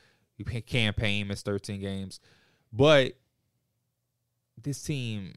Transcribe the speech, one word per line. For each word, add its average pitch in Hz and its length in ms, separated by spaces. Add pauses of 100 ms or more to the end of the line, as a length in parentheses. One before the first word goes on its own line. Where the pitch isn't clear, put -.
(360)
You 104 80
pay-, 120 160
Cam 110 340
Payne 104 320
missed 98 180
thirteen 101 360
games. 98 400 (520)
But 135 440 (1500)
this 139 200
team, 113 540